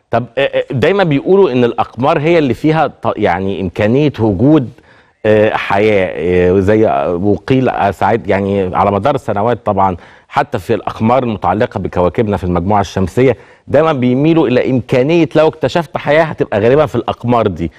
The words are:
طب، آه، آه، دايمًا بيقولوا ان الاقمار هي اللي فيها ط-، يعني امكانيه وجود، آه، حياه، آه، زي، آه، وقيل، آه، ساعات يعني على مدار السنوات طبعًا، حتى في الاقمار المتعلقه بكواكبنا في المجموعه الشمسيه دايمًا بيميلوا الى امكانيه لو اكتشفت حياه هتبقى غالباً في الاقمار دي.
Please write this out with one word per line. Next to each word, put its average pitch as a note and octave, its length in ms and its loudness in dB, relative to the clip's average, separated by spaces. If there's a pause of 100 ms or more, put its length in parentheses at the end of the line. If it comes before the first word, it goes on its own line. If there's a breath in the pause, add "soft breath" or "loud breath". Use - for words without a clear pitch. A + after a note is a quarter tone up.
(100)
طب، A#2 140 -2 (140)
آه، - 20 0
آه، C3+ 300 -2
دايمًا E3+ 340 0
بيقولوا E3 480 2
ان B2 120 2
الاقمار C3+ 540 -2
هي E3 200 2
اللي C3+ 160 0
فيها D#3 320 0
ط-، - 320 -6
يعني F#2+ 420 -2
امكانيه A2 600 0
وجود، A2+ 500 2 (560 soft breath)
آه، G#2+ 240 4
حياه، G2+ 680 0
آه، F2+ 440 2
زي، G#2+ 280 2
آه، D2 260 0
وقيل، G2+ 540 0
آه، G2 220 0
ساعات G2 380 0
يعني G2 480 0
على G2 140 2
مدار G2+ 240 0
السنوات A2 520 -2
طبعًا، F#2+ 300 0 (320 loud breath)
حتى C#3 300 -4
في A2 160 -4
الاقمار A#2+ 480 0
المتعلقه G#2+ 580 -4
بكواكبنا F2+ 560 -2
في F2+ 80 -8
المجموعه F2+ 360 0
الشمسيه A2 560 0 (320 soft breath)
دايمًا D#3+ 240 2
بيميلوا C3+ 560 0
الى A#2+ 220 0
امكانيه C#3 680 0
لو D#3 120 4
اكتشفت D#3 480 -4
حياه D3+ 260 0
هتبقى C#3+ 380 -2
غالباً C3+ 260 4
في - 80 -10
الاقمار A#2 520 -2
دي. E2+ 320 -4